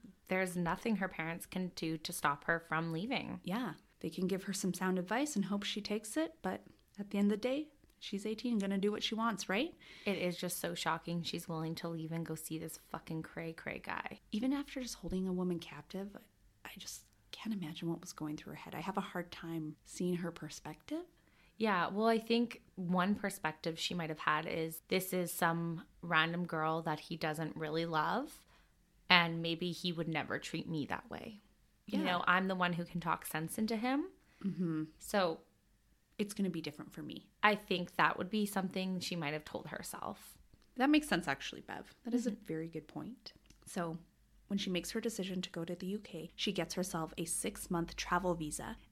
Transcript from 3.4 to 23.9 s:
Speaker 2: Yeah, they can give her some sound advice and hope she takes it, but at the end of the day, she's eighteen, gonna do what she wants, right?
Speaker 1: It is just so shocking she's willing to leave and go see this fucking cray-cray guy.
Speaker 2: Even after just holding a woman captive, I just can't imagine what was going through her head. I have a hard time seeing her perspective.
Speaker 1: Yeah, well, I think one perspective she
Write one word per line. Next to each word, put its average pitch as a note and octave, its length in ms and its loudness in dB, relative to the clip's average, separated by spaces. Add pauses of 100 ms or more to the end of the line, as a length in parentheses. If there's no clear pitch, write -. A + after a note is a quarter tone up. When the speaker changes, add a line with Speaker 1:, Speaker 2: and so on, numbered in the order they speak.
Speaker 2:
Yeah, F#3+ 300 -2 (260)
they F3 120 -4
can F3+ 180 0
give F#3+ 160 0
her G3 80 -4
some F#3 200 0
sound F#3 260 2
advice A3 360 0
and F#3+ 120 2
hope G3+ 180 0
she - 160 -2
takes G#3 360 -4
it, D#4+ 260 0
but F#3+ 200 -2 (380)
at G3+ 100 -6
the G3+ 80 0
end G3+ 140 6
of G#3 80 0
the B3 80 0
day, D4 200 0 (300)
she's G3+ 280 -6
eighteen, A3 320 0
gonna G3 200 2
do G3+ 140 4
what G#3+ 100 -2
she - 140 0
wants, A3+ 320 0
right? A#3+ 260 2 (320)
Speaker 1:
It G3 120 2
is F3 180 0
just - 240 -4
so E3+ 140 -2
shocking E3+ 500 0
she's - 240 -4
willing D#3+ 280 -2
to E3+ 120 -4
leave D#3+ 240 -4
and E3 140 -2
go D#3+ 100 -4
see D#3+ 220 -6
this E3 200 -8 (120)
fucking D#3+ 320 -6
cray-cray - 640 -8
guy. - 360 -6 (100)
Speaker 2:
Even B3 220 0
after C#4+ 280 -4
just A#3+ 160 -8
holding F#3 300 -2
a F#3 60 0
woman F3+ 260 2
captive, F#3 580 -10 (480)
I - 140 -10
just - 240 -10 (300)
can't A3 220 -4
imagine E3+ 340 -2
what E3+ 120 0
was - 120 -12
going D3+ 240 -4
through - 160 -12
her D3+ 60 -10
head. - 160 -10
I - 60 -4
have F#3+ 180 -2
a - 20 2 (120)
hard F3 200 -4
time D#3+ 520 -6
seeing F3+ 320 0
her E3+ 140 -2
perspective. E3 760 -8 (520)
Speaker 1:
Yeah, G3 320 4
well, G#3+ 180 2
I A3+ 120 6
think A#3 440 2 (140)
one F3+ 380 4
perspective D#3+ 640 -2
she - 140 -2